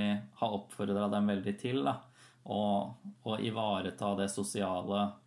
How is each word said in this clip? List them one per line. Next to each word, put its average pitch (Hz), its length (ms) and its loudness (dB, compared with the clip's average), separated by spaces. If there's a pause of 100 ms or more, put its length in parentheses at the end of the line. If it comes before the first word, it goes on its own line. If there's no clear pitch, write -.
(140)
har 104 480 -2
oppfordret 101 500 0
dem 104 220 2
veldig 101 260 -2
til, 131 300 -2
da, 131 80 -2 (480)
å, 104 180 0 (600)
å 110 160 -2
ivareta 104 720 0
det 98 160 2
sosiale 101 800 0 (180)